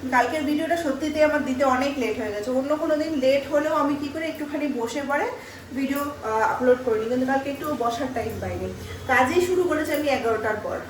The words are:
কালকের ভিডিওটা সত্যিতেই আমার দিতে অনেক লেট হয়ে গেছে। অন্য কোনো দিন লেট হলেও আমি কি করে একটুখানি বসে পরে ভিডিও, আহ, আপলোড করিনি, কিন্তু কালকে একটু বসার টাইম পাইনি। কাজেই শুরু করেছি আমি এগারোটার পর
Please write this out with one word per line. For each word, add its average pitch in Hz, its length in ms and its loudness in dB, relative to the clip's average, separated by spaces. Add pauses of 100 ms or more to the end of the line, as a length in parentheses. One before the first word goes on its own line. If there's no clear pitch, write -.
(100)
কালকের 254 320 2
ভিডিওটা 302 340 0
সত্যিতেই 302 460 0
আমার 302 220 4
দিতে 254 200 0
অনেক 269 340 2
লেট 220 200 -2
হয়ে 214 140 -4
গেছে। 208 180 -4
অন্য 269 260 2
কোনো 311 200 0
দিন 311 180 -2
লেট 269 380 2
হলেও 302 220 2
আমি 285 200 2
কি 294 140 -4
করে 320 200 -4
একটুখানি 294 380 -4
বসে 269 420 -2
পরে 311 220 0 (420)
ভিডিও, 269 280 0
আহ, 285 280 -6 (140)
আপলোড 254 420 4
করিনি, 220 240 0
কিন্তু 254 180 0
কালকে 269 240 0
একটু 302 280 -4
বসার 240 360 0
টাইম 226 260 -4
পাইনি। 185 320 -6 (340)
কাজেই 269 400 4
শুরু 359 160 2
করেছি 311 300 0
আমি 294 160 0
এগারোটার 220 480 0
পর - 220 -4 (120)